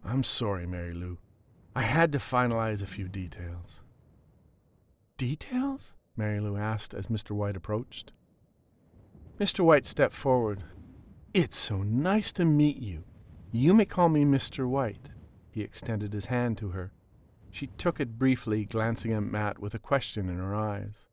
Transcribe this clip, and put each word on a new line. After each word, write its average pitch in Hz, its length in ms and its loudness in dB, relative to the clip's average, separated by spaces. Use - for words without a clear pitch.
"I'm 127 220 -2
sorry, 98 420 2
Mary 87 260 -6
Lou. 87 260 -8
I 127 60 -2
had 147 300 2
to 143 60 0
finalize 113 640 0
a 95 40 -6
few 95 220 -8
details." 87 720 -10
"Details?" 254 760 -2
Mary 107 240 0
Lou 104 160 -2
asked 104 360 -4
as - 160 -6
Mister 110 240 -4
White 101 240 -2
approached. - 560 -6
Mister 196 240 0
White 156 240 6
stepped - 280 2
forward. 117 500 0
"It's - 240 2
so 98 260 0
nice 156 500 2
to 175 120 2
meet 147 340 6
you. 90 260 -8
You 135 220 6
may 220 120 8
call 175 220 4
me 151 160 6
Mister 135 440 2
White." 123 420 -4
He 107 120 -6
extended 104 500 -6
his 104 140 -6
hand 120 320 -2
to 101 120 -6
her. 92 220 -8
She - 180 -10
took - 320 -2
it 117 180 -4
briefly, 117 460 2
glancing 113 480 -2
at 107 100 0
Matt 104 380 -2
with 101 140 -6
a 110 40 -6
question 107 500 -2
in 87 100 -4
her 95 180 -4
eyes. 104 560 -6